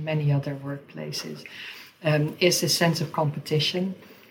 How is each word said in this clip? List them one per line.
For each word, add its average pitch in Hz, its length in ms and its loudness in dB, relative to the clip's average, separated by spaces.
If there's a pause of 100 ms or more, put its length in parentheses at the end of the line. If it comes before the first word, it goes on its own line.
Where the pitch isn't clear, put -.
many 151 300 0
other 143 240 0
workplaces, 143 880 -10 (600)
um, 151 340 2
is 175 220 4
the 175 80 2
sense 170 320 4
of 143 120 -4
competition, 156 840 0 (340)